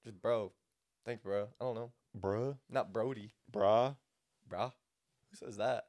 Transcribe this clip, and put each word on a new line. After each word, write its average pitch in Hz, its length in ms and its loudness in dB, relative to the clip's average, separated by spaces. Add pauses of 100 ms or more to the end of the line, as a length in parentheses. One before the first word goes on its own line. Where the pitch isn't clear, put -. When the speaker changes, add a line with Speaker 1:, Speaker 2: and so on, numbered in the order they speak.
Speaker 1:
Just 104 180 -18
bro. 113 300 0 (540)
Thanks, 117 180 -8
bro. 101 240 -2 (120)
I - 40 -6
don't 127 120 -4
know. 120 160 -8 (280)
Speaker 2:
Bruh? 110 380 0 (120)
Speaker 1:
Not 123 220 -2
Brody. 110 400 -2 (180)
Speaker 2:
Brah? 117 460 6 (540)
Speaker 1:
Brah? 107 240 -4 (560)
Who - 80 -20
says - 180 -12
that? 113 320 0